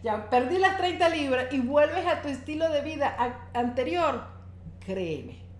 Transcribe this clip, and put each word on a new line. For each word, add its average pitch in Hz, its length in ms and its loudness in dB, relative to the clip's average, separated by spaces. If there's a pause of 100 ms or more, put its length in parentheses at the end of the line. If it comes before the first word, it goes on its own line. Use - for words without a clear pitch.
ya 214 280 -2
perdí 254 280 4
las 381 180 4
treinta 359 320 2
libras", 269 440 0
y 269 80 2
vuelves 294 460 4
a 330 160 2
tu 294 60 -4
estilo 302 420 -2
de 294 100 2
vida 285 380 -2
a-, 247 400 -2
anterior, 285 640 0 (560)
créeme 170 640 -6 (160)